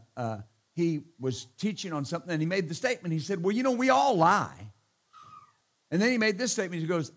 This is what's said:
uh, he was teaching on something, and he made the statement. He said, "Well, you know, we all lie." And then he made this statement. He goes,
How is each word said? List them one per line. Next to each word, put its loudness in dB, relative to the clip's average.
uh, -6
he -2
was -6
teaching -4
on -4
something, -6
and 0
he 2
made 0
the -8
statement. -4
He 0
said, -4
"Well, 0
you 0
know, 2
we 2
all 4
lie." 2
And 2
then 4
he 2
made 2
this 0
statement. -4
He -2
goes, 0